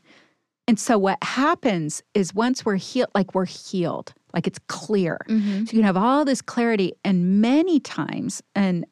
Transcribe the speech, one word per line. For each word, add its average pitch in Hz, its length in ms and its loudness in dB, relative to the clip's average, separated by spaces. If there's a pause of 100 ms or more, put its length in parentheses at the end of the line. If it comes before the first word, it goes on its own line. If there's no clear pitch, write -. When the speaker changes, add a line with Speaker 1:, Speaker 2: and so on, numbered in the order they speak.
(680)
Speaker 1:
And 226 100 4
so 226 220 2
what 190 240 0
happens 247 760 0 (140)
is 185 180 0
once 240 320 0
we're 208 120 0
healed, 247 360 -2
like, 185 220 0
we're 185 120 2
healed, - 680 -6 (200)
like, 170 120 -2
it's - 220 -6
clear. 190 500 -2 (100)
Speaker 2:
Mm-hmm. 208 360 0
Speaker 1:
So 226 80 -6
you 226 60 2
can 226 40 6
have 190 140 4
all 262 280 2
this 262 160 0
clarity, 226 520 0 (120)
and 190 360 2
many 302 400 4
times, - 600 -6 (140)
and 185 380 0